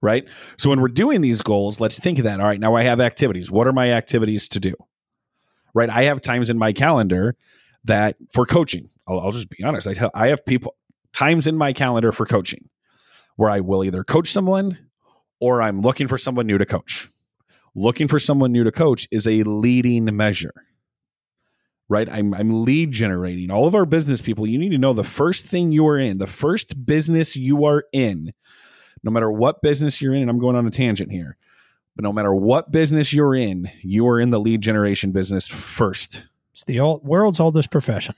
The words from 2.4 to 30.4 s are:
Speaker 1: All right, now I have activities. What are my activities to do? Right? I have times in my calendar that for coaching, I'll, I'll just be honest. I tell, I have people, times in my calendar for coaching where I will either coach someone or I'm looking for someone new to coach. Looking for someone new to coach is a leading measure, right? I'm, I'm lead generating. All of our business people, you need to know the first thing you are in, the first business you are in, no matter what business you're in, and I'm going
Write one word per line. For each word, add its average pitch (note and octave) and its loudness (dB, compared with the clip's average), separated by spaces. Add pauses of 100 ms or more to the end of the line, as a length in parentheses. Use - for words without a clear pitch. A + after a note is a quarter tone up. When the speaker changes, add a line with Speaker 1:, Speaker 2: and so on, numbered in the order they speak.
Speaker 1:
All G2+ 2
right, G2+ 0
now A2 4
I A#2 4
have A#2+ 2
activities. A2+ 0
What A2 4
are C3 2
my B2+ 2
activities A2 0
to G#2 -4
do? F#2 -4 (1000)
Right? A#2 2
I A#2 2
have C#3 0
times A#2+ -2
in A#2 0
my A2 2
calendar A2 2 (480)
that G#2+ 0 (160)
for B2 2
coaching, D3 0 (180)
I'll, F2+ -4
I'll F#2+ -4
just A2 -10
be - -14
honest. C#3+ -4
I G2 -4
tell, G#2 -2
I A2 2
have C#3+ 0
people, B2 -2 (380)
times D3+ 2
in D#3+ 0
my D3 0
calendar A#2+ 0
for A2 -2
coaching - -4 (680)
where G#2+ 2
I G2+ 0
will F#2+ 0
either F#2 -4
coach E3 0
someone F#3+ -2 (640)
or B2 2
I'm G2+ -2
looking B2+ 0
for C3+ -2
someone A#2+ -4
new G2+ 2
to G2 4
coach. - -6 (680)
Looking A#2+ 0
for D3 2
someone C3+ 2
new A#2+ 2
to A2+ 2
coach D3+ 0
is A2 -2
a A2 2
leading A#2 2 (120)
measure, G#2+ -2 (1400)
right? G#2 0
I'm, G#2 -2
I'm A2+ 0
lead D3 0
generating. F2+ -4
All G#2+ 2
of F3+ 2
our F#3+ 4
business C#3+ 0
people, G#2+ -4
you A2+ -2
need F3+ -2
to D#3 0
know C3 2
the G#2+ 0
first E3+ -2
thing F3 -2
you D#3 4
are D3 2
in, A2 -2
the F#2+ -4
first C#3+ -4
business D#3+ 0
you C#3 2
are D3 4
in, G2+ -2 (720)
no A2 -4
matter A2 0
what A2+ 2
business D3 0
you're C3+ 0
in, C#3 0
and A#2+ 0
I'm A#2+ 0
going B2 0